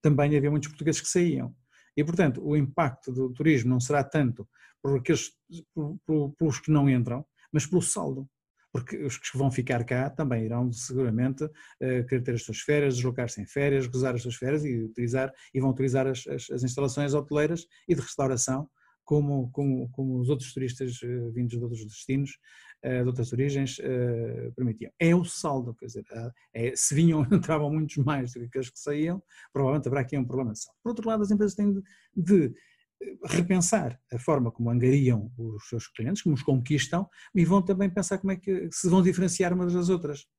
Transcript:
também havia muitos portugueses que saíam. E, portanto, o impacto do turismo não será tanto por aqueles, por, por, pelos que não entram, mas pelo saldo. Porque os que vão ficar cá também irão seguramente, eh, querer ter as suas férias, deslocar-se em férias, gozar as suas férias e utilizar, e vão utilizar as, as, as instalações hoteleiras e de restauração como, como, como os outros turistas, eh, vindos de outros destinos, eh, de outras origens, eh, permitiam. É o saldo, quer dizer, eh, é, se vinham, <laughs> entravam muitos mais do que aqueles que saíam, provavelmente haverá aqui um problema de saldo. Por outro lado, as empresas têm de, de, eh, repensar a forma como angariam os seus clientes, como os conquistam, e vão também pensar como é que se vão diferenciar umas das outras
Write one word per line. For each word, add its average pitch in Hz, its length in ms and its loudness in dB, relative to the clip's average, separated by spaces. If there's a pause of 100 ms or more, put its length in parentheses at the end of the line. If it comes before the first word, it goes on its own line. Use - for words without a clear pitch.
também 147 360 4
havia 143 140 2
muitos 151 180 0
portugueses 147 320 -2
que - 80 -8
saíam. 147 460 0 (420)
E, 147 80 2
portanto, 165 400 2
o 147 120 2
impacto 135 560 0
do 127 200 -2
turismo 127 380 2
não 127 100 4
será 139 240 2
tanto 127 440 0 (320)
por 139 160 0
aqueles, 135 340 0 (440)
por, 151 320 -6
por, 147 300 0
pelos 156 240 0
que - 100 -4
não 143 180 6
entram, 123 380 0 (260)
mas 151 140 0
pelo 175 160 2
saldo. 139 460 -4 (420)
Porque - 280 -6
os 139 180 -6
que - 200 -10
vão 135 140 2
ficar 123 320 -2
cá 127 280 -2
também 123 340 -2
irão 120 260 -2
seguramente, 127 760 -2 (320)
eh, 127 240 0
querer 123 180 0
ter 123 120 -2
as 117 80 -4
suas - 160 -8
férias, 143 380 2
deslocar-se 123 440 -2
em - 60 -8
férias, 139 400 2
gozar 127 280 0
as 117 80 -4
suas 120 140 -8
férias 143 260 -2
e 120 220 -2
utilizar, 120 480 -2 (220)
e 135 60 0
vão 135 100 4
utilizar 131 360 2
as, 131 220 -4
as, 139 220 -8
as 127 120 -4
instalações 135 520 0
hoteleiras 151 520 0 (220)
e 180 60 6
de 135 80 -2
restauração 131 680 -2 (400)
como, 143 440 2
como, 131 360 0
como 127 320 -2
os 123 80 0
outros 135 240 -2
turistas, 127 500 -6
eh, 120 300 -4
vindos 120 240 -2
de 120 80 -4
outros 117 180 -6
destinos, 135 560 -4 (440)
eh, 127 180 -2
de 123 80 2
outras 123 240 -4
origens, 139 480 0
eh, 120 760 -4
permitiam. 120 440 -4
É 170 180 6
o 175 80 2
saldo, 131 500 -4
quer - 120 -16
dizer, 113 260 -12
eh, 113 180 -10 (220)
é, 117 240 -4
se - 180 0
vinham, 156 280 6
<laughs> 127 100 2
entravam 156 400 2
muitos 156 240 -2
mais 131 380 0
do 120 60 -12
que 120 60 -10
aqueles 127 220 -6
que - 100 -20
saíam, 156 440 -4 (280)
provavelmente 139 380 0
haverá 135 140 0
aqui 139 160 -4
um 127 80 0
problema 127 260 -4
de - 80 -10
saldo. - 220 -18
Por 233 80 -4
outro 220 180 -4
lado, 220 140 0
as 202 80 0
empresas 202 240 2
têm 202 180 0
de, 196 100 -2 (320)
de, 165 400 4 (480)
eh, - 220 -12
repensar 175 760 2 (140)
a 117 60 -4
forma 123 340 2
como 117 160 -2
angariam 123 720 4
os 110 320 -10
seus 117 180 -6
clientes, 147 320 -4
como 156 140 2
os 131 80 -4
conquistam, 147 680 0 (260)
e 175 120 6
vão 190 160 4
também 190 260 0
pensar 190 300 -2
como 190 140 -2
é 185 40 -2
que 180 340 -4
se - 200 0
vão 185 100 8
diferenciar 180 540 2
umas 180 180 0
das 175 160 2
outras 160 380 -2 (120)